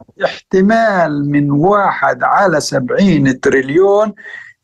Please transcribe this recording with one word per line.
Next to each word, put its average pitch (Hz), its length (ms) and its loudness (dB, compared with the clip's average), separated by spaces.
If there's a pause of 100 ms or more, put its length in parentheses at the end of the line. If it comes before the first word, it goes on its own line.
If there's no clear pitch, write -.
(260)
احتمال 190 1040 0
من 143 220 0
واحد 147 720 0
على 156 360 0
سبعين 135 800 0
تريليون 180 760 0 (500)